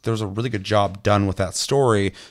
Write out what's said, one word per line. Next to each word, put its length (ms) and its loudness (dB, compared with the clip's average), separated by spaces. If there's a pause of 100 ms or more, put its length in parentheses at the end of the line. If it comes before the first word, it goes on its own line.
there 80 -2
was 80 -2
a 80 -4
really 200 -4
good 140 -6
job 400 0
done 240 2
with 120 -4
that 180 -4
story. 520 2 (220)